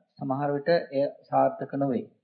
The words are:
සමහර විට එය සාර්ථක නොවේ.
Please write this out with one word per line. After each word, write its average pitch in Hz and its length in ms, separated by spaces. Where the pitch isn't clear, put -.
සමහර 143 380
විට 143 200
එය 139 340
සාර්ථක 135 520
නොවේ. 139 320